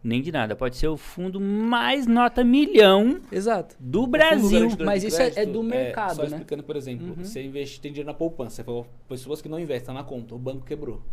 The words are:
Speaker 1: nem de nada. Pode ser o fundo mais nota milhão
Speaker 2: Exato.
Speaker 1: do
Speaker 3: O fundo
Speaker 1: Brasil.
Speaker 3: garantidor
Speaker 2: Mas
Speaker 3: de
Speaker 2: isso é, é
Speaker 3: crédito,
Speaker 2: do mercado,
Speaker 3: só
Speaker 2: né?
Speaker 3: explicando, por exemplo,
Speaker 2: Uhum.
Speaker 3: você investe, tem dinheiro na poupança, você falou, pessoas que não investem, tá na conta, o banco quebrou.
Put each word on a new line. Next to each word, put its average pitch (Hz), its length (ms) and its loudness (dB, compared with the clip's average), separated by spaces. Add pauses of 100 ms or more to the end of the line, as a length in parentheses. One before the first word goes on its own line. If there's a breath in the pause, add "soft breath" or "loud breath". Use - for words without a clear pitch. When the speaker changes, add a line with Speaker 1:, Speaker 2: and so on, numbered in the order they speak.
Speaker 1:
nem 120 180 -2
de 151 120 -6
nada. 110 240 -2
Pode 123 200 -4
ser 160 120 0
o 156 80 -2
fundo 185 440 -8
mais 233 640 0
nota 240 380 2
milhão 240 800 8 (100)
Speaker 2:
Exato. 196 480 -2
Speaker 1:
do 131 220 -2
Speaker 3:
O - 20 2
fundo 254 80 -2
Speaker 1:
Brasil. 302 400 6
Speaker 3:
garantidor 220 360 4
Speaker 2:
Mas 196 160 2
Speaker 3:
de 208 40 -2
Speaker 2:
isso 170 160 2
é, 170 60 6
é - 20 0
Speaker 3:
crédito, 208 240 -2
Speaker 2:
do 226 80 -2
mercado, 226 540 -4
Speaker 3:
só 151 60 -4
Speaker 2:
né? 147 80 -2
Speaker 3:
explicando, 147 340 -8
por 151 100 -10
exemplo, 131 320 -8
Speaker 2:
Uhum. 175 80 -10 (100)
Speaker 3:
você 185 200 -12
investe, 139 360 -10
tem 147 120 -12
dinheiro 143 160 -10
na 143 60 -10
poupança, 151 420 -6
você 131 80 -12
falou, 120 240 -8 (200)
pessoas 127 320 -10
que - 80 -16
não 156 120 -8
investem, 131 260 -6
tá 131 60 -12
na 131 100 -10
conta, 120 320 -12
o 120 40 -12
banco 127 280 -8
quebrou. 135 340 -10 (120)